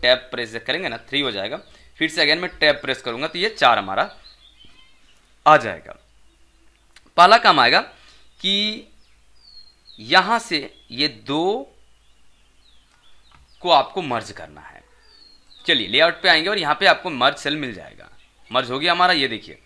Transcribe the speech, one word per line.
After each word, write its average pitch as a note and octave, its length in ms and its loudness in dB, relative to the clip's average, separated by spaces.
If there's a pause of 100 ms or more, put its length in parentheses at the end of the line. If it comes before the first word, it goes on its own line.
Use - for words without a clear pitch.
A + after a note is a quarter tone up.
टैब B2+ 300 2
प्रेस A#2 260 -8
करेंगे D3 320 -6
ना, A#2 100 -10
थ्री C#3+ 220 -4
हो C3 100 -2
जाएगा। G#2+ 300 -8 (380)
फिर D#3 100 -2
से D#3 160 0
again D#3 160 0
मैं F3+ 160 -8
टैब D3 240 2
प्रेस C3 200 -6
करूँगा B2 260 -8
तो E3+ 120 -10
ये G3 120 -2
चार B2 260 4
हमारा G2+ 320 -4 (1400)
आ D3+ 120 10
जाएगा। G#2 380 -6 (1200)
पहला F#3 220 8
काम G3 200 4
आएगा C3 200 4 (600)
कि G#3 460 -4 (1120)
यहाँ F#3 400 0
से D#3+ 200 -6 (320)
ये C3+ 160 -4
दो D#3 680 -6 (1900)
को F3+ 100 -6
आपको D3+ 320 2
मर्ज A#2+ 300 -6
करना D2+ 300 -18
है। - 200 -20 (840)
चलिए C3 220 0
लेआउट D#3 340 0
पे F#3 80 0
आएंगे E3 200 2
और G#3 80 -2
यहाँ D3+ 180 -2
पे G3 120 -4
आपको F3+ 240 2
मर्ज C#3 260 0
सेल D3 200 -6
मिल C3 160 -10
जाएगा, - 360 -20 (420)
मर्ज B2 200 -2
हो C3 80 -4
गया E3+ 120 0
हमारा, F3+ 220 2
ये C#3 140 0
देखिए। A2 380 -10